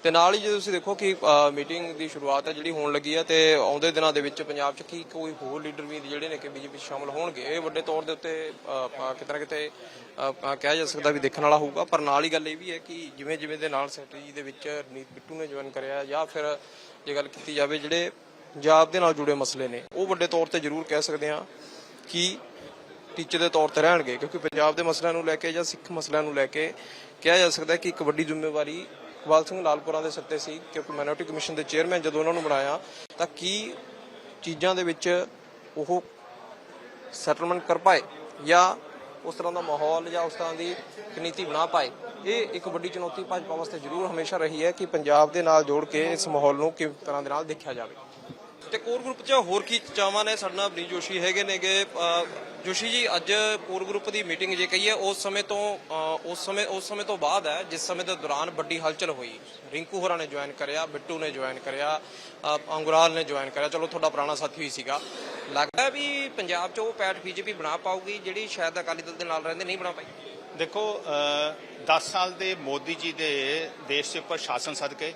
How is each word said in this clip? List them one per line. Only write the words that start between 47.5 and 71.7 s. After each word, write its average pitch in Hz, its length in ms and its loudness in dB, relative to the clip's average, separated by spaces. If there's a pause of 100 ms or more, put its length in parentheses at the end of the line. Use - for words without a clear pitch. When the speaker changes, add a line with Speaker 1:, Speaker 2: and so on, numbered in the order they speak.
Speaker 1:
ਜਾਵੇ। 117 220 -8 (760)
ਤੇ 220 60 -2
ਕੋਰ 240 240 -2
ਗਰੁੱਪ 262 200 -8
'ਚ 269 100 -2
ਹੋਰ 196 320 4
ਕੀ 233 160 0
ਚਰਚਾਵਾਂ 202 460 2
ਨੇ? 220 100 2
ਸਾਡੇ 190 200 -4
ਨਾਲ 202 140 0
ਅਵਨੀਤ 170 180 -6
ਜੋਸ਼ੀ 180 320 -4
ਹੈਗੇ 185 240 2
ਨੇਗੇ। 190 420 2 (400)
ਅ, - 0 - (400)
ਜੋਸ਼ੀ 202 240 -2
ਜੀ, 233 260 2
ਅੱਜ 175 180 0 (340)
ਕੋਰ 185 160 -4
ਗਰੁੱਪ 196 260 -4
ਦੀ 208 140 -2
ਮੀਟਿੰਗ 175 340 -2
ਜੇ 180 100 2
ਕਹੀਏ 196 240 2
ਉਸ 196 260 0
ਸਮੇਂ 202 260 -2
ਤੋਂ, 202 340 -2
ਅ, 156 480 -4
ਉਸ 175 200 -6
ਸਮੇਂ, 202 220 0
ਉਸ 190 200 -4
ਸਮੇਂ 208 180 -6
ਤੋਂ 202 120 -2
ਬਾਅਦ 165 300 2
ਹੈ 165 160 -2
ਜਿਸ 165 180 -6
ਸਮੇਂ 180 240 -4
ਦੇ 180 100 -2
ਦੌਰਾਨ 151 340 -2
ਵੱਡੀ 160 300 -4
ਹਲਚਲ 160 300 -2
ਹੋਈ। 120 300 -8 (320)
ਰਿੰਕੂ 165 280 -6
ਹੋਰਾਂ 175 180 2
ਨੇ 156 100 -4
ਜੁਆਇਨ 143 240 -6
ਕਰਿਆ, 147 340 -2
ਬਿੱਟੂ 156 340 -8
ਨੇ 156 120 -2
ਜੁਆਇਨ 131 280 -6
ਕਰਿਆ, 143 420 -2 (540)
ਅ, - 20 -2 (140)
ਅੰਗੁਰਾਲ 160 400 6
ਨੇ 160 120 0
ਜੁਆਇਨ 139 260 -2
ਕਰਿਆ। 143 180 -2
ਚਲੋ, 160 200 -2
ਤੁਹਾਡਾ 156 220 2
ਪੁਰਾਣਾ 143 260 0
ਸਾਥੀ 151 260 -6
ਵੀ 143 80 -4
ਸੀਗਾ। 135 320 -4 (520)
ਲੱਗਦਾ 147 360 2
ਵੀ 285 400 -2
ਪੰਜਾਬ 180 440 -2
'ਚ 226 60 -4
ਉਹ 220 140 -2
ਪੈਠ 190 240 0
ਬੀਜੇਪੀ 190 360 -6
ਬਣਾ 160 240 -4
ਪਾਊਗੀ 185 400 -4
ਜਿਹੜੀ 190 300 -6
ਸ਼ਾਇਦ 175 320 -2
ਅਕਾਲੀ 165 220 -4
ਦਲ 170 120 -12
ਦੇ 170 120 -6
ਨਾਲ 160 180 -2
ਰਹਿੰਦੇ 165 220 -4
ਨਹੀਂ 185 120 -4
ਬਣਾ 180 140 -4
ਪਾਈ। - 140 -12 (500)
Speaker 2:
ਦੇਖੋ, 202 500 -2
ਅ, 147 480 2 (320)